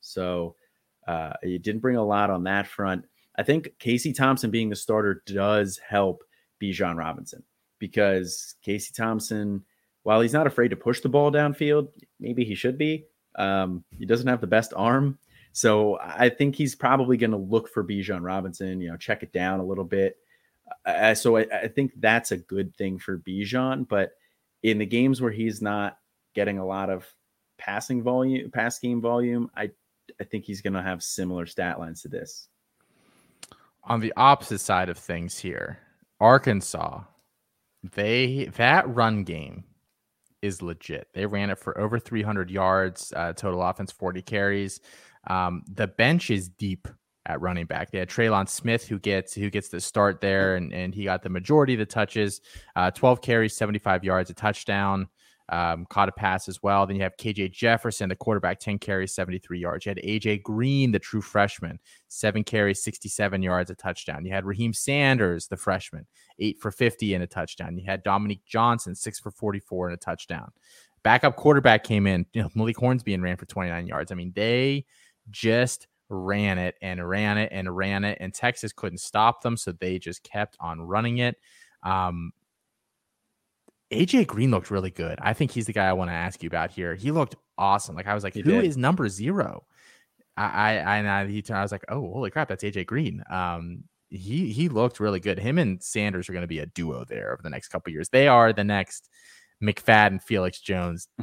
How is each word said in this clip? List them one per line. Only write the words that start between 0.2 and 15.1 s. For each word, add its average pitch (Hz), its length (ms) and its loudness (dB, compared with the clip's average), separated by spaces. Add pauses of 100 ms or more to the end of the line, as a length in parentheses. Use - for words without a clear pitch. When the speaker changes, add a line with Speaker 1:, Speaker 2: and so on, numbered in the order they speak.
Speaker 1:
uh, 80 280 -6 (100)
he 92 140 -4
didn't 107 220 -4
bring 127 160 0
a 110 80 2
lot 104 240 2
on 92 140 0
that 98 240 0
front. 95 380 -4 (340)
I 104 60 0
think 156 340 2
Casey 120 340 0
Thompson 131 380 2
being 110 180 0
the 104 60 -4
starter 107 520 0
does 101 520 0
help 98 460 0 (380)
Bijan 90 340 -2
Robinson 82 460 -10 (360)
because 95 840 0
Casey 101 340 -4
Thompson, 107 640 -4 (420)
while 110 180 4
he's 117 100 2
not 151 140 4
afraid 123 220 2
to - 80 -4
push - 240 -2
the - 80 0
ball 143 220 4
downfield, 147 580 2 (300)
maybe 120 280 -2
he 107 80 -4
should 127 240 -2
be. 156 260 -2 (300)
Um, 95 560 0
he - 160 -12
doesn't 117 200 2
have 123 140 2
the 104 60 -6
best - 280 2
arm. 135 440 2 (340)